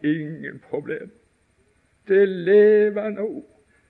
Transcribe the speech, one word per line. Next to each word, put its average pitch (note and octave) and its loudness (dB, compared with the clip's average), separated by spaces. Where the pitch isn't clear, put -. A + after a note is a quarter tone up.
ingen C#3+ -12
problem. - -10
Det G3 4
er G3+ 4
levende G#3 2
ord. G#3+ -8